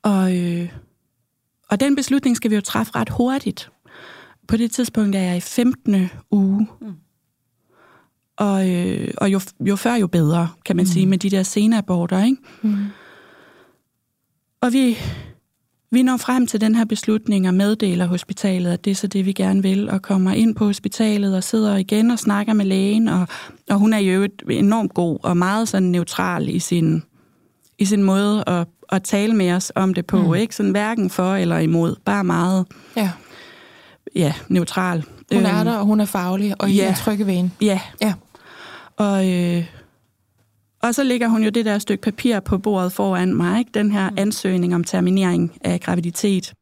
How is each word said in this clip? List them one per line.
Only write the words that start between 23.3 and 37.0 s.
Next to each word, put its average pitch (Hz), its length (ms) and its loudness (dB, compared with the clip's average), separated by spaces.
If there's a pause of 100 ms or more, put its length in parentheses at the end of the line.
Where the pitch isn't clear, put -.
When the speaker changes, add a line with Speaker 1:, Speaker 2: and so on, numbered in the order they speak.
Speaker 1:
og 202 80 4
hun 214 140 4
er 214 60 2
i 202 80 2
øvrigt 190 440 0
enormt 208 440 2
god 170 280 0
og 180 140 0
meget 202 320 0
sådan 190 200 0
neutral 175 600 -2
i 180 100 -2
sin, 160 440 0 (760)
i 208 60 2
sin 202 180 2
måde 202 440 2
at, 170 200 0 (220)
at 190 140 0
tale 208 320 0
med 185 180 2
os 185 220 -2
om 190 200 0
det 175 120 -4
på, 202 160 2
Speaker 4:
Mm. 170 120 2
Speaker 1:
ikke? 226 220 -2
Sådan 202 160 0
hverken 208 380 -2
for 190 240 0
eller 170 240 0
imod, 165 460 0
bare 202 200 0
meget, 180 420 0 (300)
Speaker 4:
Ja. 202 140 0 (1040)
Speaker 1:
ja, 160 200 2 (140)
neutral. 180 560 -2 (280)
Speaker 4:
Hun 220 140 4
er 175 100 2
Speaker 1:
Øhm, 170 80 2
Speaker 4:
der, 196 120 0
og 202 100 -2
hun 214 140 4
er 208 40 2
faglig, 190 580 -2
og 196 80 0
I 196 40 4
Speaker 1:
ja. 190 160 4
Speaker 4:
er 190 40 2
trygge 208 320 -2